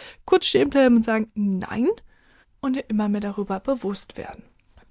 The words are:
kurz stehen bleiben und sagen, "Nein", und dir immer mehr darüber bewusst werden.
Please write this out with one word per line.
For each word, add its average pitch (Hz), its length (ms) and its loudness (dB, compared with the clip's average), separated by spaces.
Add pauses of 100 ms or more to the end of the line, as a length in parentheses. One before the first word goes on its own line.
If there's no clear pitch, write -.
(240)
kurz - 220 4
stehen 285 240 2
bleiben 262 280 6
und 220 60 4
sagen, 220 300 -2
"Nein", 202 560 -2 (720)
und 262 140 -2
dir 277 120 -8
immer 208 220 0
mehr 208 120 -2
darüber 202 380 -6
bewusst 202 580 -6
werden. - 260 -14 (460)